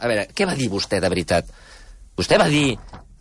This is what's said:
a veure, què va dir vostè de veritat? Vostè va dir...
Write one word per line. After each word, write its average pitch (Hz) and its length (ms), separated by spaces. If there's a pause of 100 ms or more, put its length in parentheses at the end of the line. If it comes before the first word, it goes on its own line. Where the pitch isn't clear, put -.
a 117 80
veure, 104 260
què 196 120
va 175 100
dir 131 120
vostè 98 320
de 92 80
veritat? 87 360 (720)
Vostè 180 220
va 202 100
dir... 143 280 (440)